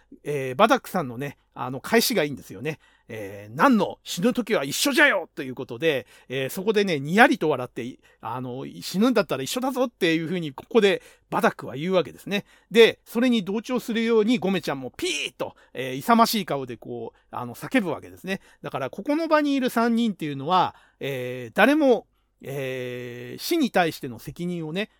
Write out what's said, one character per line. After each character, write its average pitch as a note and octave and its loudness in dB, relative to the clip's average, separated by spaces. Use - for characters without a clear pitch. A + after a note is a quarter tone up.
え C3+ -4
ー、 B2+ -8
バ G3 6
ダ B3+ 4
ッ - -10
ク - -18
さ F3+ -2
ん C3+ -6
の A#2 -12
ね、 C#3 -10
あ B2 -8
の、 C3 -8
返 A3+ 2
し A3+ 0
が F3 2
い D3+ -2
い - -8
ん C3 -8
で - -14
す - -18
よ F#2+ -14
ね。 D3 -8
え G#2 -12
ー、 A#2+ -14
「何 A3+ 6
の E3 0
死 - -8
ぬ A#3 4
時 A3+ -2
は C#3+ 0
一 C#3 -4
緒 - 2
じ C4+ 4
ゃ D4 8
よ」 G3 0
と D3+ -6
い C3 -8
う B2 -10
こ - -10
と A#2 -10
で、 C#3+ 0
え C3+ -4
ー、 - -8
そ F#3+ -8
こ G#3+ 2
で G#3 4
ね、 E3+ 0
に D3 -2
や A#3 8
り C#4 0
と D#3 0
笑 B2 -2
っ - -20
て、 B2+ -10
あ A#2 -8
の、 C3 -10
「死 - -4
ぬ B3+ 6
ん - 0
だ G#3 2
っ - -12
た C#3+ -4
ら C3 -4
一 C3+ -6
緒 - -4
だ C4 -2
ぞ」 B3+ -2
っ A#3+ -2
て E3 0
い E3 0
う E3 -4
ふ E3 -4
う F#3 -2
に、 D3+ -8
こ - -16
こ A#3 4
で G3 4
バ F3 -2
ダ G3+ 4
ッ - -6
ク B2+ -14
は G#2+ -10
言 D#3+ -4
う - 2
わ F3+ 4
け E2 -14
で - -20
す - -20
ね。 G3 -4
で、 G#3+ 8
そ - -4
れ B3+ 4
に A3+ 2
同 G3 -4
調 B3 -2
す A3+ -4
る A3+ 0
よ A3+ 4
う G#3+ 6
に、 A#3 4
ゴ F3+ 0
メ F3+ 0
ち E3 -4
ゃ - -4
ん C#3 -6
も B2+ -10
ピ - -4
ー D4 -4
ッ - -16
と、 - -10
え C3 -6
ー、 - -6
勇 A3+ 4
ま A3+ 6
し - 0
い D3+ -8
顔 C#3 -4
で B2 -12
こ A#2+ -12
う、 - -20
あ A2+ -10
の、 A#2+ -12
叫 A#3 0
ぶ F3+ -4
わ B2 -4
け F#2+ -20
で F#2 -20
す - -20
ね。 F#3+ -6
だ - -10
か C3+ -4
ら、 C3 -4
こ - -12
こ D4 0
の E4 -2
場 D#4 4
に D4 0
い C#4 0
る B3+ 0
三 A#3 2
人 A3+ 2
っ - -14
て E3+ -8
い D3 -6
う C#3+ -8
の C3+ -8
は、 F3 2
え B2+ -6
ー、 - -20
誰 A#3+ 6
も C4+ 4
え B2 -8
ー、 - -16
死 F4 -2
に C4 2
対 E3+ 2
し - -14
て C#3+ -10
の A2+ -12
責 E3+ -10
任 F3 -6
を D3+ -10
ね、 G3+ -6